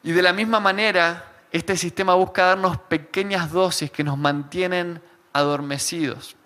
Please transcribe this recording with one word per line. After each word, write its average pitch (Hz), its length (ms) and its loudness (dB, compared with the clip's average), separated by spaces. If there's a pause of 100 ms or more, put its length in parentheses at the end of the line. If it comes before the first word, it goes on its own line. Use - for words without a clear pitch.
Y 160 100 -4
de 175 100 4
la 180 100 4
misma 220 280 0
manera, 190 640 2 (260)
este 170 260 -2
sistema 180 380 0
busca 185 320 4
darnos 185 320 2
pequeñas 175 720 -4
dosis 170 400 0
que 151 140 -4
nos 143 120 -2
mantienen 170 880 -2 (300)
adormecidos. 143 1120 -2